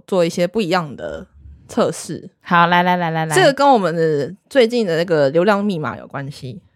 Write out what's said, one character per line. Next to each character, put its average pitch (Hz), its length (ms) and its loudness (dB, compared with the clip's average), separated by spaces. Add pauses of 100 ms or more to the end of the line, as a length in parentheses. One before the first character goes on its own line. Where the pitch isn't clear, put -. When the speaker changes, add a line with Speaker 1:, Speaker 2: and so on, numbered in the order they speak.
Speaker 1:
做 180 200 2
一 165 40 -2
些 175 160 -2
不 180 140 -4
一 196 80 -2
样 160 300 -2
的 78 280 -10 (440)
测 180 200 0
试。 - 400 -10 (120)
Speaker 2:
好， 170 260 2
来， 175 160 4
来， 180 140 2
来， 170 140 -4
来， 160 140 -2
来。 156 80 -2
Speaker 1:
这 175 80 4
个 294 120 6
跟 277 120 0
我 269 120 6
们 170 180 0
的 156 380 0 (160)
最 247 180 4
近 233 180 -2
的 165 120 -2
那 170 80 0
个 151 240 2
流 165 160 2
量 202 180 2
密 202 160 -4
码 117 180 -6
有 - 80 -18
关 139 240 -12
系。 147 320 -16 (140)